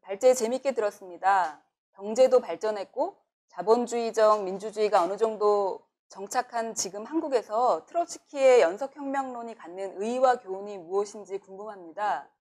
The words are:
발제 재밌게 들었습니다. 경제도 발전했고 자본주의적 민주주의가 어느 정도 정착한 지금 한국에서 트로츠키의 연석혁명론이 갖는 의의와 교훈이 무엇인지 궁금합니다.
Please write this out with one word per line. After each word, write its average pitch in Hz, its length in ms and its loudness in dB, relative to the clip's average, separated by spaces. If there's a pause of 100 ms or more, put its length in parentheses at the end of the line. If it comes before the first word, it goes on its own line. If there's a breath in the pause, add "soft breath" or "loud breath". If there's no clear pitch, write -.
발제 202 320 4
재밌게 254 380 -2
들었습니다. 185 880 -2 (340)
경제도 226 440 4
발전했고 214 800 -6 (300)
자본주의적 220 920 2
민주주의가 202 600 0
어느 190 140 -4
정도 208 680 0 (220)
정착한 226 680 -6
지금 202 300 -8
한국에서 247 840 -2
트로츠키의 269 720 2
연석혁명론이 262 920 -4
갖는 185 460 -12
의의와 247 360 2
교훈이 196 400 -12
무엇인지 196 640 -6
궁금합니다. 190 880 -8 (120)